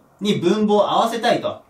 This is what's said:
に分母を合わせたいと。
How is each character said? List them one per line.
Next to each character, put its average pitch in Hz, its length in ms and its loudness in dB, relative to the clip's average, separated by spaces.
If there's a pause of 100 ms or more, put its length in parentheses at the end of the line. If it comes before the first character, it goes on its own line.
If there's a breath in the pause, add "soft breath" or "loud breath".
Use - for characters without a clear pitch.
(200)
に 196 160 0
分 202 320 0
母 208 80 2
を 202 160 2
合 - 80 2
わ 233 100 0
せ 233 100 -6
た 233 140 0
い - 80 -2
と。 - 280 -8